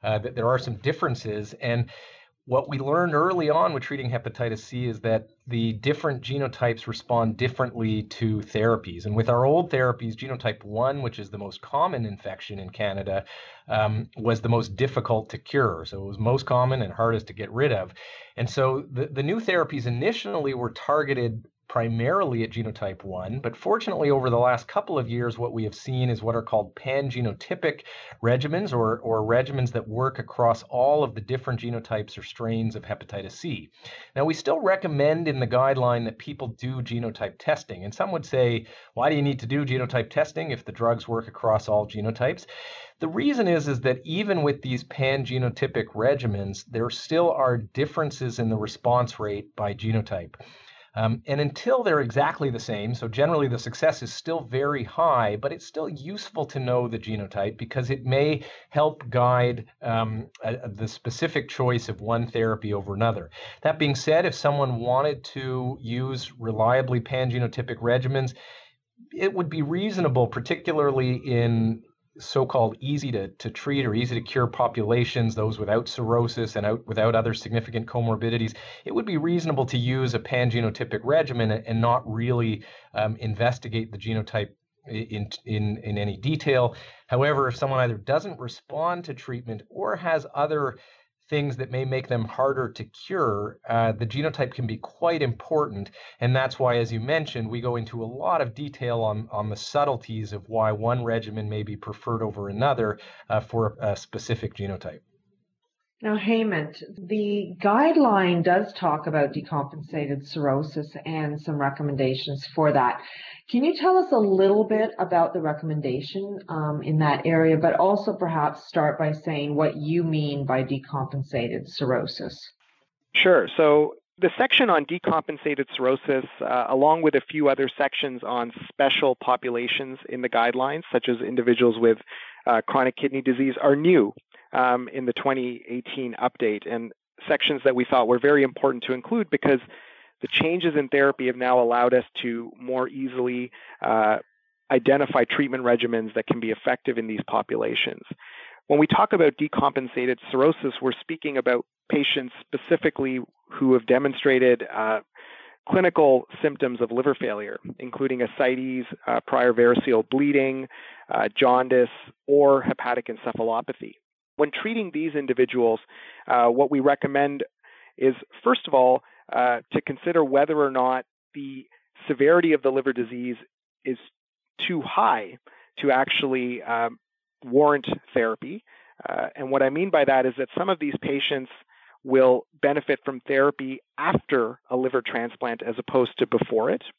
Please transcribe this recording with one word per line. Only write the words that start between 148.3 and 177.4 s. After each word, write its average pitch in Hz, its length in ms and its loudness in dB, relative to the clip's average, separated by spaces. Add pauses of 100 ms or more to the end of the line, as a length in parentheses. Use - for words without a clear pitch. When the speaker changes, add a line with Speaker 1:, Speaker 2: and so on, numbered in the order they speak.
Speaker 3:
When 147 120 4
we 151 80 8
talk - 260 4
about 165 280 6
decompensated 131 800 0 (120)
cirrhosis, 139 500 2
we're 131 200 0
speaking 151 380 -6
about 123 260 2 (260)
patients 139 500 0
specifically 135 800 -2 (300)
who 131 220 4
have 117 140 4
demonstrated, 127 840 4
uh, 110 280 0 (680)
clinical 165 560 6 (180)
symptoms 131 380 0
of 117 120 0
liver 131 260 2
failure, 104 400 -6 (200)
including 127 440 -4
ascites, 127 640 -2 (200)
uh, 117 200 0
prior 123 260 4
variceal 120 560 6
bleeding, 135 600 2 (440)
uh, 107 220 0
jaundice, 127 540 6 (380)
or 139 360 8
hepatic 120 440 -2
encephalopathy. 113 880 -4 (420)
When 147 140 2
treating 214 420 -4
these 151 220 -2
individuals, 123 640 2 (460)
uh, 123 220 6
what 131 220 4
we 143 100 2
recommend 139 640 2 (520)
is, 131 180 4 (280)
first 247 240 2
of 147 80 0
all, 127 280 6 (300)
uh, 120 280 2 (120)
to 151 100 2
consider 165 420 0
whether 147 360 4
or 139 100 4
not 127 340 0 (300)
the 135 320 -12 (420)
severity 156 440 4
of 139 100 4
the 135 80 4
liver 135 220 0
disease 123 440 -6 (480)
is 131 140 -4 (680)
too 165 160 -2
high 127 560 0 (400)
to 143 120 2
actually, 131 720 0
um, 117 360 -2 (460)